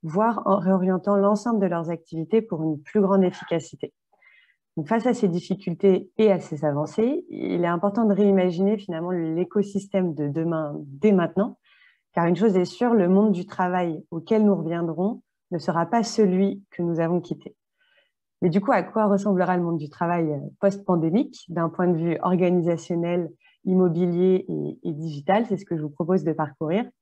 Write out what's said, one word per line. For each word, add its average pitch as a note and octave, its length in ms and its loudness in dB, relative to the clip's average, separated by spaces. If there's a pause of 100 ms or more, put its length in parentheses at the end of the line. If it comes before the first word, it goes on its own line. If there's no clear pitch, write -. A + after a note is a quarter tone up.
voire G#3 420 0
en G3 120 2
réorientant F#3 580 2
l'ensemble G#3 440 2
de G3 60 2
leurs E3+ 240 -2
activités E3 520 -2
pour F#3 200 -6
une D#3 180 -2
plus G#3 220 0
grande G3 220 4
efficacité. - 680 -4 (840)
Donc, D3+ 100 -6
face A3+ 200 0
à B3 60 2
ces A3 140 0
difficultés F3+ 880 0
et G#3+ 140 4
à F3+ 80 2
ces D#3 260 -8
avancées, D#3 640 -2
il F3 340 -4
est E3+ 40 0
important G3+ 380 0
de G3+ 80 4
réimaginer F#3+ 640 2
finalement F3 340 -6
l'écosystème F#3 1040 -2
de D3 140 -4
demain D#3+ 480 -4 (100)
dès C#3+ 260 0
maintenant, F3+ 460 2 (560)
car E3+ 120 0
une E3+ 100 2
chose G3+ 220 2
est F3+ 80 2
sûre, A#3 280 -2
le F#3 160 4
monde G3+ 220 6
du F3+ 140 -2
travail F3+ 640 -4
auquel G#3+ 340 0
nous G3+ 100 4
reviendrons E3+ 680 -4 (300)
ne F3 60 -4
sera E3 280 -2
pas A3+ 180 0
celui G3 680 0
que - 120 -8
nous E3+ 180 -2
avons E3+ 220 0
quitté. - 340 -12 (880)
Mais F3+ 80 2
du F3+ 120 2
coup, G3+ 100 0
à G3 120 2
quoi G#3+ 220 -2
ressemblera F#3+ 520 2
le F3 60 0
monde E3+ 140 -2
du D3 120 -8
travail, E3+ 420 -2
euh, D3 80 -4 (200)
post-pandémique, G3 880 0
d'un E3+ 200 -2
point F3 180 -2
de F3 100 2
vue E3 240 -2
organisationnel, F3 1080 0 (360)
immobilier F#3 840 2
et, D3+ 420 -6
et D#3+ 40 -6
digital ? D#3+ 520 -2
C'est G3+ 120 -4
ce - 80 -10
que E3+ 100 -6
je D#3 60 -6
vous D3+ 80 -8
propose E3 340 -2
de D#3+ 80 -2
parcourir. D#3 580 -4 (120)